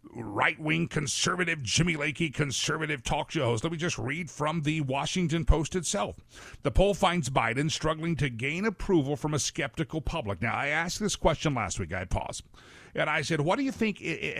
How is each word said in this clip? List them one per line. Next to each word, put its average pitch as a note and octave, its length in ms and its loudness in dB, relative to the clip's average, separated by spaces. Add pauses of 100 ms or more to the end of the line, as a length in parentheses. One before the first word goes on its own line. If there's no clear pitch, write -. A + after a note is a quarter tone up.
(160)
right-wing D3+ 720 0
conservative, E3 760 0
Jimmy D#3+ 340 2
Lakey D3 380 -2
conservative D3+ 680 -2
talk D3+ 260 -2
show D3 140 -2
hosts. A#2 200 2
Let E3 100 -2
me E3+ 40 -6
just B2+ 220 -2
read C#3 320 -6
from D#3+ 300 -2
the D#3 200 0
Washington D3+ 640 0
Post D#3 300 4
itself. G3 400 -2 (480)
"The C#3+ 80 2
poll G3 220 6
finds E3+ 360 2
Biden C3 400 2
struggling D#3+ 460 0
to C#3 140 0
gain C3+ 360 -2
approval D#3+ 500 2
from D3+ 180 -2
a D3 60 2
skeptical D#3+ 600 -2
public." G2+ 400 -4
Now, A2+ 140 0
I C3 120 -2
asked E3 320 -2
this G#3 180 0
question D#3+ 360 2
last G#2 240 -2
week. F2 160 -4
I F#2 120 -4
paused. - 380 -4 (520)
And D3+ 140 0
I D#3 140 0
said, D3+ 180 0
"What F3+ 160 2
do C#4 60 -2
you C4+ 80 0
think A3 300 -2
i-, - 40 -12
i-, D3 340 -4